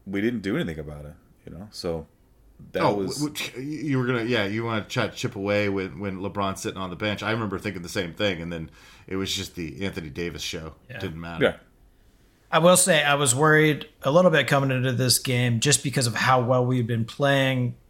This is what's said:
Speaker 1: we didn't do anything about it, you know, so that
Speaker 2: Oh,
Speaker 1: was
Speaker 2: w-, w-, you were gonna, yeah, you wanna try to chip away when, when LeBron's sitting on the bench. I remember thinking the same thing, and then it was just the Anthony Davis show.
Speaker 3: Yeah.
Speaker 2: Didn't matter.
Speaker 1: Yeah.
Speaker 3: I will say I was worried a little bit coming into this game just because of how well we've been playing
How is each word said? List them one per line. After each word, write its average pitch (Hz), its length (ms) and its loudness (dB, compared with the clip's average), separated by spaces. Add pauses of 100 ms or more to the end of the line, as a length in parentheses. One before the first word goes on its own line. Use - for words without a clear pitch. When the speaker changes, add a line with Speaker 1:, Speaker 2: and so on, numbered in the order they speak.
Speaker 1:
we 98 140 -4
didn't 113 200 0
do 98 160 -2
anything 87 220 -4
about 73 260 -12
it, 73 100 -16 (320)
you - 100 -16
know, 101 140 -14
so 82 360 -6 (680)
that 185 100 -2
Speaker 2:
Oh, 123 120 2
Speaker 1:
was 98 260 -4
Speaker 2:
w-, 147 140 -4 (180)
w-, 131 140 -12
you 143 320 -4
were 123 80 0
gonna, 120 180 0
yeah, 117 200 0
you 110 200 -4
wanna 113 200 -2
try 113 220 -2
to 87 80 -10
chip - 220 -6
away 101 320 0
when, 95 300 -4
when 95 200 -6
LeBron's 95 420 -4
sitting 98 180 -6
on 92 120 -6
the 87 60 -10
bench. 107 260 -4
I 104 80 -2
remember 107 280 -4
thinking 90 240 -6
the 87 60 -12
same 87 260 -4
thing, 98 280 0
and 85 100 -6
then 80 180 -8 (360)
it 95 100 -6
was 95 180 -2
just 92 200 -8
the 80 300 -8
Anthony 85 260 -6
Davis 85 320 -6
show. 80 320 -8 (160)
Speaker 3:
Yeah. - 80 -16
Speaker 2:
Didn't 82 220 -8
matter. 85 240 -2
Speaker 1:
Yeah. 92 120 2 (920)
Speaker 3:
I 165 80 4
will 175 180 8
say 165 260 4
I 143 120 4
was 139 200 2
worried 156 540 4 (140)
a 135 80 0
little 180 200 6
bit 143 160 4
coming 139 240 2
into 127 220 0
this 120 260 2
game 123 420 2
just 143 220 2
because 131 240 0
of 110 80 -2
how 127 280 4
well 123 240 2
we've 127 200 0
been 113 200 -2
playing 131 680 0 (140)